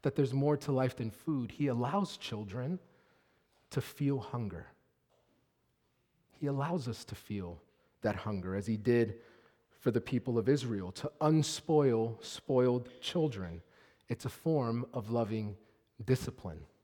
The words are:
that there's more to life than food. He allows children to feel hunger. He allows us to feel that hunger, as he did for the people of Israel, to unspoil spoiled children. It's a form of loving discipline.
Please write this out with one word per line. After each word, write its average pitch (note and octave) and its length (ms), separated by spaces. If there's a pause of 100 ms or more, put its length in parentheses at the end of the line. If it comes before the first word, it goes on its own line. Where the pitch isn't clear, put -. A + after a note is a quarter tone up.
that C#3+ 120
there's C3+ 180
more C#3+ 260
to D3 120
life C3 240
than A2+ 160
food. C3 400
He - 160
allows C3+ 500
children A#2+ 640 (920)
to C3+ 100
feel C#3 400
hunger. G#2 480 (1700)
He D3 80
allows C#3 400
us A#2 200
to - 100
feel F#2 440 (420)
that G#2 120
hunger, F#2+ 400
as G2+ 140
he A2 80
did A2 400 (600)
for - 120
the A2+ 100
people B2 360
of A2 120
Israel, A#2 440
to - 180 (120)
unspoil C#3+ 960
spoiled B2 680 (120)
children. G2 600 (460)
It's - 180
a A#2 40
form A#2+ 640
of A2 180
loving A2 460 (480)
discipline. F#2+ 560 (240)